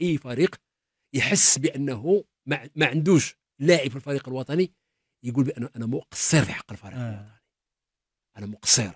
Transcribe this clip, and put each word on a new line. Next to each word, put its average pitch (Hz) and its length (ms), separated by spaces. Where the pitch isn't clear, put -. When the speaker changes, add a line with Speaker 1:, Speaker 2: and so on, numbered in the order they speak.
Speaker 1:
أي 170 180
فريق 127 380
يحس - 440
بأنه 139 680
ما، 139 300
ما 151 100
عندوش 160 500
لاعب 147 320
في 135 60
الفريق 139 320
الوطني، 139 440
يقول 123 200
بأنه 120 320
أنا 113 100
مقصر 135 580
في - 80
حق - 200
الفريق 104 260
Speaker 2:
آه. 120 120
Speaker 1:
الوطني. 107 300
أنا 101 100
مقصر، 104 500